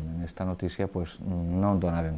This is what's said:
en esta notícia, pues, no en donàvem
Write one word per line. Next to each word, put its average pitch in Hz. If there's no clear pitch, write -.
en 87
esta 92
notícia, 92
pues, 85
no 90
en 90
donàvem 82